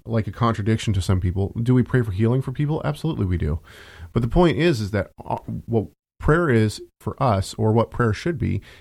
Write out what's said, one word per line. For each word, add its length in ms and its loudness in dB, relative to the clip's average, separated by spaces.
like 220 -2
a 40 -8
contradiction 640 0
to 80 0
some 180 2
people. 320 -2
Do 120 2
we 80 4
pray 220 0
for 80 -6
healing 320 0
for 80 -8
people? 340 -2
Absolutely 400 -4
we 120 0
do. 220 -2
But 60 0
the 60 -2
point 280 4
is, 240 2
is 80 -4
that, 220 -4
uh, 140 -6
what 220 0
prayer 300 2
is 320 2
for 220 -6
us, 320 0
or 180 0
what 200 2
prayer 220 0
should 260 -4
be, 220 -2